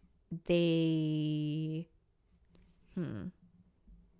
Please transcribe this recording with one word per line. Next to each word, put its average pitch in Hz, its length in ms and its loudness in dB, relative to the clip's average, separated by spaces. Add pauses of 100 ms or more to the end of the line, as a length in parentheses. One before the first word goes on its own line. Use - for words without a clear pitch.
(460)
they, 156 1400 0 (1040)
hmm. 110 300 -6 (960)